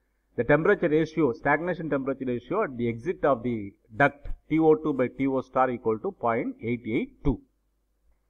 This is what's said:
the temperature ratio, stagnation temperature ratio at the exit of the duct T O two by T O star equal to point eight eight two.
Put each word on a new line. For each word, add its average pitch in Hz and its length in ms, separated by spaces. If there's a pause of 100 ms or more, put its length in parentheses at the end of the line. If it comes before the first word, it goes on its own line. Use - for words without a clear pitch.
(380)
the 120 60
temperature 160 460
ratio, 156 440
stagnation 160 560
temperature 135 360
ratio 127 380
at 139 140
the 117 120
exit 120 340
of 135 200
the 110 300 (220)
duct 143 320 (220)
T 156 100
O 156 160
two 156 180
by 127 140
T 131 200
O 131 140
star 131 280
equal 113 300
to 190 120
point 123 500
eight 120 240
eight 135 380
two. 139 160 (920)